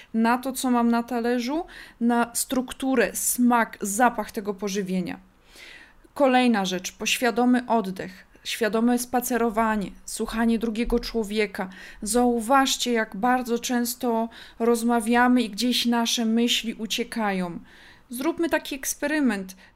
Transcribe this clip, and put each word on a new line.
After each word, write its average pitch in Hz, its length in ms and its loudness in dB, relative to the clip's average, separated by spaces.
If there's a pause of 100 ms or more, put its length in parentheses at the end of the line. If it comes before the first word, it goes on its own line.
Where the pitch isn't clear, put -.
(140)
na 226 240 2
to, 262 140 -6
co 262 200 -2
mam 233 200 4
na 233 120 2
talerzu, 240 640 -2 (360)
na 233 320 2
strukturę, 254 800 0
smak, 240 680 2
zapach 214 500 0
tego 208 220 -6
pożywienia. 185 680 -4 (920)
Kolejna 247 520 4
rzecz, 180 260 -4
poświadomy 240 760 2
oddech, 190 600 -4 (160)
świadome 233 560 2
spacerowanie, 226 920 0 (140)
słuchanie 226 540 0
drugiego 233 400 0
człowieka. 208 720 -4 (320)
Zauważcie, 240 920 2
jak 220 240 0
bardzo 240 440 0
często 240 680 -2 (300)
rozmawiamy 240 840 4
i 214 80 -2
gdzieś 233 360 0
nasze 233 400 0
myśli 233 480 0
uciekają. 190 840 -4 (500)
Zróbmy 311 400 -2
taki 302 260 -2
eksperyment. 269 800 -2 (200)